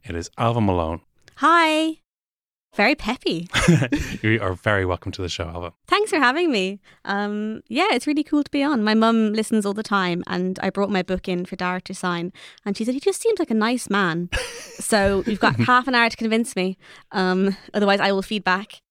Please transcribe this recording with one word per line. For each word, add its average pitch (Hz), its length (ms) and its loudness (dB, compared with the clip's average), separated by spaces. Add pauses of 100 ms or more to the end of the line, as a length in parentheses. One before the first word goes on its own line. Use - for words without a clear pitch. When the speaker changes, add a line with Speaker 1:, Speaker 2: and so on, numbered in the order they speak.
Speaker 1:
It 85 100 -8
is 85 220 -6
Ailbhe 117 260 2
Malone. 85 380 0 (340)
Speaker 2:
Hi. 320 600 2 (760)
Very 226 220 2
peppy. 208 580 -4
Speaker 1:
<laughs> - 720 2
You 110 180 2
are 92 120 -2
very 98 320 2
welcome 90 260 -4
to 95 100 -10
the 90 60 -6
show, 85 160 -6
Ailbhe. 85 300 -10 (140)
Speaker 2:
Thanks 415 220 0
for 349 100 0
having 285 340 2
me. 196 260 -2 (240)
Um, 208 640 -4
yeah, 320 240 0
it's 254 160 0
really 294 160 0
cool 294 220 0
to - 60 -20
be 277 120 0
on. 277 180 2
My 214 120 2
mum 220 400 4
listens 214 320 0
all 202 80 -2
the 214 100 -6
time, 180 420 0
and 185 380 -4
I 196 60 0
brought 196 200 -2
my 190 140 0
book 185 240 -4
in 180 180 -2
for 185 120 -10
Darach 185 260 -4
to 196 100 -14
sign, 175 380 -4 (320)
and 202 140 -4
she 220 80 -2
said, 247 80 -2
"He 277 80 -4
just - 200 0
seems 453 180 0
like 320 120 -2
a 226 40 0 (140)
nice 247 200 -4
man." 175 440 0
Speaker 1:
<laughs> - 60 -2 (420)
Speaker 2:
So 196 460 2
you've 208 120 -2
got 165 200 2
half 247 280 4
an 262 80 -2
hour 233 140 4
to - 80 -8
convince 226 380 -2
me. 185 200 -2 (360)
Um, 190 440 2 (180)
otherwise, 202 260 2
I 196 140 2
will 196 100 0
feed 208 200 -4
back. 190 480 -2